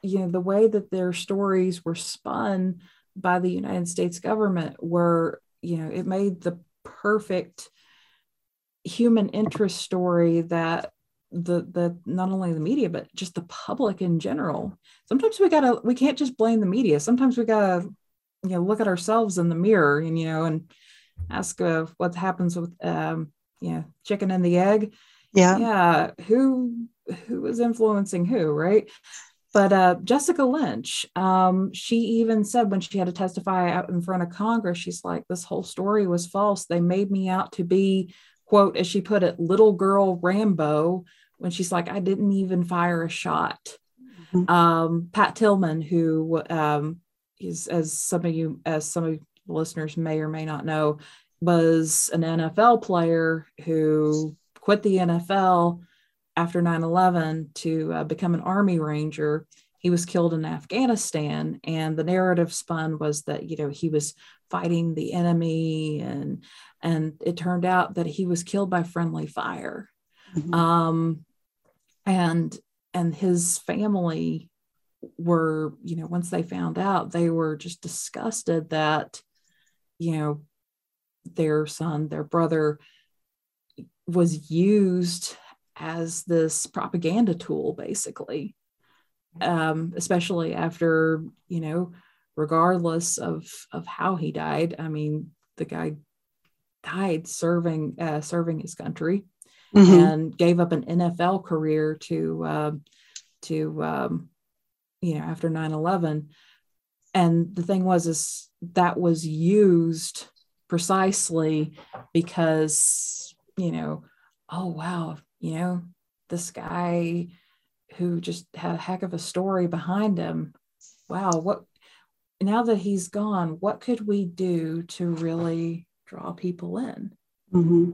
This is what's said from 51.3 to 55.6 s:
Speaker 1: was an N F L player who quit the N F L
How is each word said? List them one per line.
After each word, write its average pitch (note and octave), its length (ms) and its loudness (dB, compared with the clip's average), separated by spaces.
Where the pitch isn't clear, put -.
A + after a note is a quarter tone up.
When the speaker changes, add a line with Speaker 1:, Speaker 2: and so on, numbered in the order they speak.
Speaker 1:
was E3 760 2
an E3 120 0
N E3 160 0
F E3 180 -2
L A#3+ 180 8
player E3 680 0
who D#3 720 2
quit G#3 240 2
the F#3+ 160 4
N F3 100 2
F E3+ 220 -2
L F3 500 4